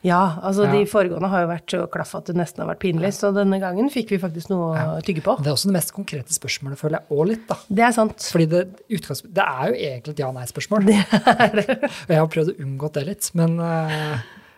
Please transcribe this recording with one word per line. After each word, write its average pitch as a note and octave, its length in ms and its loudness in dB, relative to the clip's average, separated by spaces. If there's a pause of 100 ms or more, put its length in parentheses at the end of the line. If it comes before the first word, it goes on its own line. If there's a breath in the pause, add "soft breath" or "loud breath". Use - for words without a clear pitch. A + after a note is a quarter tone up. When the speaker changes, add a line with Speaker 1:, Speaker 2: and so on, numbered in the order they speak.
Speaker 1:
Ja, F3 160 4 (220)
altså, G3 260 2
de G3+ 140 4
Speaker 2:
Ja. G3+ 80 2
Speaker 1:
foregående F3+ 420 0
har F#3 140 2
jo E3 60 -2
vært E3+ 240 -6
så F3+ 120 0
klaff - 300 -8
at - 100 -10
det F3 80 -4
nesten F3 300 -2
har E3 80 -4
vært - 100 -8
pinlig, F3 300 0
Speaker 2:
Ja. - 20 -4
Speaker 1:
så G3+ 160 2
denne G3 300 2
gangen G3 320 0
fikk A3 180 -4
vi G3 80 0
faktisk E3+ 320 -6
noe F3 240 0
Speaker 2:
Ja. D#3 120 0 (100)
Speaker 1:
å D#3+ 80 -6
tygge D#3+ 180 -2
på. - 140 2
Speaker 2:
Det C#3 100 -2
er D3 60 2
også D#3+ 160 0
det G3 80 2
mest - 180 -2
konkrete D#3 400 -8
spørsmålet, - 460 -8
føler D#3 180 -2
jeg, - 140 -12
og D3+ 160 2
litt A3 180 -2
da. - 200 -4
Speaker 1:
Det G#3+ 180 2
er A#3+ 80 4
sant. A3 260 0
Speaker 2:
Fordi E3 320 2
det, F3 120 2 (260)
utgangs-, E3 340 -6
det F#3+ 220 0
er C3+ 240 -2
jo A#3 80 0
egentlig C#3+ 400 -8
et D3 80 -2
ja-nei-spørsmål. C3 640 0
Speaker 1:
Det G#3 120 8 (240)
er A3+ 320 4
det. G#3 240 0
Speaker 2:
Og - 380 -6
jeg - 20 6
har D#3 160 2
prøvd D#3+ 160 2
å - 160 -8
unngå C3+ 260 -6
det C#3+ 140 -2
litt, - 280 -8
men, E3 260 2
eh, D#3 600 -2 (380 loud breath)